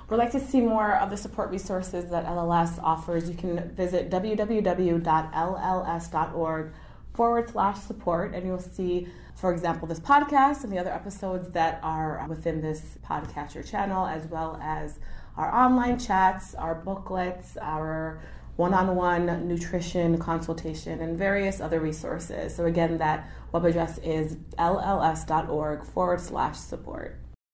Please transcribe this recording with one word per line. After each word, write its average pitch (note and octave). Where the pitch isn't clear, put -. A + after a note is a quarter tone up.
would A3
like A#3+
to C#4
see C4+
more G#3+
of G3
the G3+
support -
resources F#3
that E3+
L F3
L E3+
S E3+
offers, E3
you E3+
can E3+
visit F3+
w G#3
w G#3+
w F3+
dot D#3+
l E3+
l F#3
s E3+
dot D#3+
org D#3+
forward A#3
slash G3+
support, F3
and F3+
you'll F#3
see, F3+
for F3+
example, E3
this E3
podcast C#4+
and G#3+
the F#3
other F3+
episodes F#3
that D#3+
are D#3
within D#3+
this D#3
podcatcher D3+
channel, G3
as D#3+
well D#3+
as D#3
our -
online B3
chats, F#3+
our E3
booklets, F#3
our D#3+
one-on-one F3
nutrition E3+
consultation, E3
and E3
various G3
other D#3+
resources. -
So E3+
again, E3
that D#3
web E3+
address E3
is D#3
L F3
L F#3+
S D#3+
dot D#3+
org D3+
forward F3+
slash -
support. -